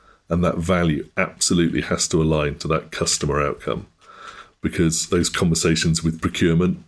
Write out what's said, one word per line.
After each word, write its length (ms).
and 160
that 140
value 580
absolutely 640
has 260
to 160
align 360
to 100
that 240
customer 520
outcome. 440
Because 480
those 200
conversations 760
with 180
procurement 640